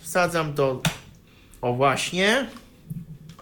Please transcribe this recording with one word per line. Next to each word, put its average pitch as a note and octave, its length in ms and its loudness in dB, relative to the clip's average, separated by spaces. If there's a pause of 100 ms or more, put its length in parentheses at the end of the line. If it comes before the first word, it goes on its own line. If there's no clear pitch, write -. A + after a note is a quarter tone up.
wsadzam, E3+ 520 0
to C3+ 280 0 (760)
o B2 140 0
właśnie. F#3 720 2 (960)